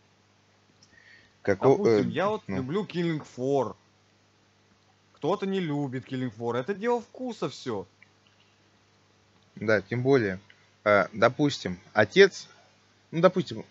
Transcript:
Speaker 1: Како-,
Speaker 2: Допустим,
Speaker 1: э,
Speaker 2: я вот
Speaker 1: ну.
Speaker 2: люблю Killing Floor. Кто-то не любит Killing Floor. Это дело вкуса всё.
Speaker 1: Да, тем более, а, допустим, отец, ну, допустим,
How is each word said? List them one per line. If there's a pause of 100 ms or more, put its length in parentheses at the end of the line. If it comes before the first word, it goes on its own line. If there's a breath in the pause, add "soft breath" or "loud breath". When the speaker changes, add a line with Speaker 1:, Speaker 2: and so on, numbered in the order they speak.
(1400 soft breath)
Speaker 1:
Како-,
Speaker 2:
Допустим,
Speaker 1:
э,
Speaker 2:
я
вот
Speaker 1:
ну.
Speaker 2:
люблю
Killing (100)
Floor. (1400)
Кто-то
не
любит
Killing
Floor.
Это
дело
вкуса
всё. (1700)
Speaker 1:
Да,
тем
более, (440)
а,
допустим, (140)
отец, (640)
ну,
допустим,